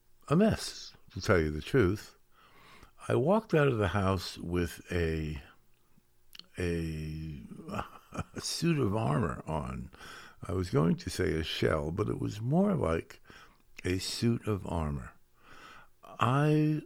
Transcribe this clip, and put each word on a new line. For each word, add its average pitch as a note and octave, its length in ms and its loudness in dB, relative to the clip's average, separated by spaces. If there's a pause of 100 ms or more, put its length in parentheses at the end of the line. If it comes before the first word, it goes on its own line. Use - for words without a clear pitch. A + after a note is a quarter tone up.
(280)
a C#3+ 80 4
mess, - 580 0 (200)
to G2 60 -8
tell F#2 200 4
you D#2 100 2
the D2+ 100 -4
truth. G#2 560 2 (920)
I A2+ 80 2
walked F3+ 360 2
out D3+ 140 6
of B2 120 2
the G2+ 100 4
house F#2+ 500 0
with F2 420 -2 (120)
a, D#2+ 500 0 (1120)
a, D#2 840 -4 (260)
<laughs> - 140 -4 (540)
a - 40 -6
suit D#3+ 380 0
of G#2+ 160 2
armor A#2 500 0
on. C2 460 -4 (560)
I G2 60 -4
was F#2 180 -2
going D#3+ 260 4
to - 140 -8
say F2 220 0
a D#2 100 0
shell, D#2+ 480 0
but G#2 180 -2
it - 120 -2
was A2 200 -4
more F3 340 2
like - 460 -2 (640)
a F#2 140 2
suit - 480 -2
of G#2 220 -2
armor. D2 420 -2 (1080)
I D3+ 640 4